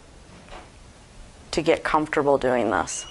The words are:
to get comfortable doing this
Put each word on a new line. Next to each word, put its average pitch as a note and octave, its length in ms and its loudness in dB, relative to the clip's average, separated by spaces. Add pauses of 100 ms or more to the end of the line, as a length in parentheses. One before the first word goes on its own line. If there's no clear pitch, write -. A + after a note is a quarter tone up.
(1500)
to E3+ 120 -2
get D#3 220 2
comfortable D3+ 540 2
doing B2 320 0
this - 400 -2